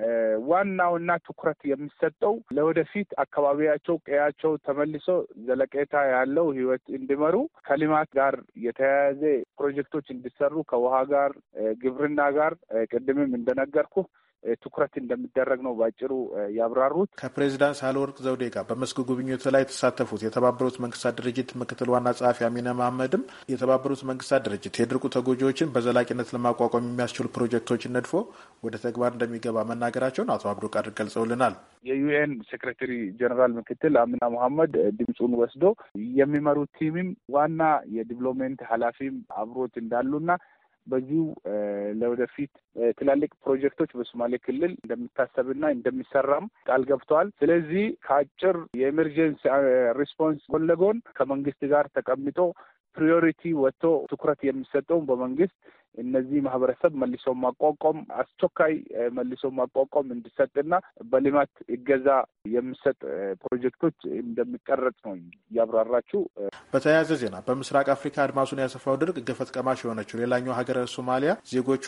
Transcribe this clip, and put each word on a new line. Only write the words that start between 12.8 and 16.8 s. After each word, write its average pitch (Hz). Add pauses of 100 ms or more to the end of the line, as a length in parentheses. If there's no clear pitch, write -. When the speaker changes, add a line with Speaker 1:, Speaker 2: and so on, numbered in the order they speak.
Speaker 1:
ቅድምም 135
እንደነገርኩ 135 (600)
ትኩረት -
እንደሚደረግ 127
ነው 131
ባጭሩ 113 (400)
ያብራሩት። 127